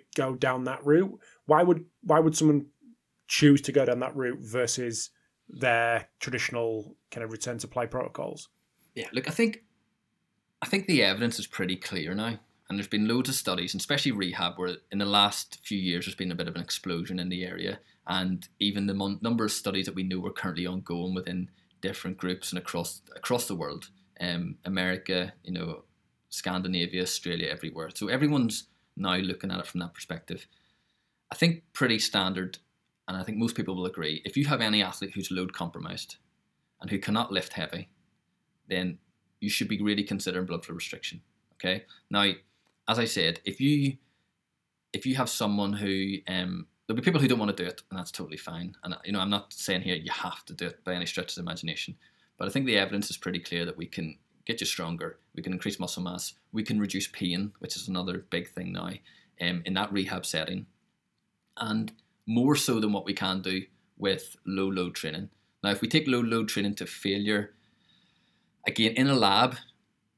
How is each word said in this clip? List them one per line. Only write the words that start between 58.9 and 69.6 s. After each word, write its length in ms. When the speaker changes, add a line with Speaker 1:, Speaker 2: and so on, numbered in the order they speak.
Speaker 2:
um, 240
in 100
that 180
rehab 320
setting, 420
and 360
more 300
so 240
than 140
what 120
we 100
can 280
do 200
with 380
low 220
load 260
training. 340
Now, 60
if 100
we 80
take 180
low 140
load 280
training 280
to 100
failure, 680
again, 280
in 160
a 60
lab, 420